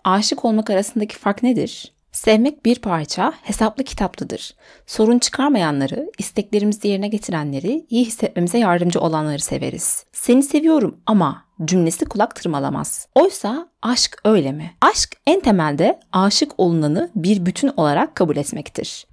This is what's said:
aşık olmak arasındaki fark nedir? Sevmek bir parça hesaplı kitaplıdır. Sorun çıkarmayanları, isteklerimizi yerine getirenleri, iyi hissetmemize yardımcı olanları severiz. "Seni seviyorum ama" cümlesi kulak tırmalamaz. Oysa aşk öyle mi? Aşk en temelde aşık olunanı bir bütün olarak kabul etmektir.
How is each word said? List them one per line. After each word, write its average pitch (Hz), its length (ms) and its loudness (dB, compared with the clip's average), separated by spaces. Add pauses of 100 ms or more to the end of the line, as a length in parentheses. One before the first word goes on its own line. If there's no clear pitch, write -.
aşık 208 420 0
olmak 220 240 0
arasındaki 208 480 -2
fark 202 260 -2
nedir? - 500 -2 (180)
Sevmek 226 540 2
bir 196 140 2
parça 185 640 -2
hesaplı 220 420 -2
kitaplıdır. - 720 -8 (320)
Sorun 233 320 4
çıkarmayanları, 214 1000 0
isteklerimizi 208 720 -2
yerine 196 200 0
getirenleri, 175 800 -4
iyi 233 160 2
hissetmemize 180 520 -2
yardımcı 175 420 2
olanları 151 400 -2
severiz. - 720 -4
"Seni 254 320 4
seviyorum 302 640 2
ama" 180 380 2 (220)
cümlesi 165 400 2
kulak 220 300 -2
tırmalamaz. 143 800 -4
Oysa 320 540 0 (120)
aşk - 440 -2
öyle 175 260 2
mi? 156 200 -10 (100)
Aşk 381 280 2 (180)
en 359 120 4
temelde 175 600 2 (120)
aşık 196 480 0
olunanı 170 560 2
bir 185 300 0
bütün 262 320 0
olarak 160 380 0
kabul 151 220 0
etmektir. - 760 -8